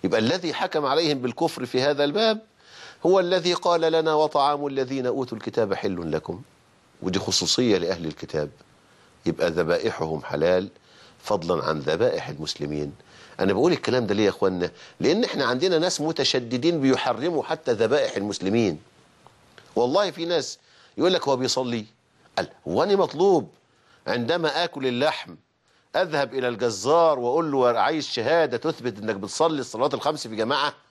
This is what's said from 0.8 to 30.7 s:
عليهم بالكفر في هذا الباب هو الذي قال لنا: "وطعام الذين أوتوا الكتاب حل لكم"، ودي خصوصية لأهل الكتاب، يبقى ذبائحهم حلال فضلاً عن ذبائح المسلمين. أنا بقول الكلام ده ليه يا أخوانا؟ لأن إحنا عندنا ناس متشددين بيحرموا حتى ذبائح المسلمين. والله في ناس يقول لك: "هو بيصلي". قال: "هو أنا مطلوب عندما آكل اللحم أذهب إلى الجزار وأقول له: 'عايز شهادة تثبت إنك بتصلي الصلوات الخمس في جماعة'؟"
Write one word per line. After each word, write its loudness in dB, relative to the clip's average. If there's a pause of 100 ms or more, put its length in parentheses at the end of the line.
عليهم 2
بالكفر -2
في 0
هذا 2
الباب 2 (680)
هو 6
الذي 2
قال 2
لنا: 2
"وطعام 2
الذين -2
أوتوا -2
الكتاب -2
حل -4
لكم"، -6 (600)
ودي -2
خصوصية 2
لأهل -2
الكتاب، -6 (760)
يبقى 0
ذبائحهم -2
حلال 0 (540)
فضلاً -2
عن -2
ذبائح 0
المسلمين. -6 (480)
أنا 2
بقول 4
الكلام 0
ده 0
ليه 2
يا 6
أخوانا؟ 0 (300)
لأن 2
إحنا -2
عندنا 0
ناس -2
متشددين 0
بيحرموا 0
حتى -4
ذبائح 2
المسلمين. 0 (960)
والله 2
في -8
ناس -2 (400)
يقول 4
لك: 0
"هو 2
بيصلي". -2 (520)
قال: -2 (200)
"هو 0
أنا 4
مطلوب 2 (560)
عندما 0
آكل -6
اللحم -2 (600)
أذهب 0
إلى 0
الجزار 2
وأقول 0
له: 4
'عايز 0
شهادة 0
تثبت -4
إنك -4
بتصلي -2
الصلوات -4
الخمس -4
في -10
جماعة'؟" 0 (160)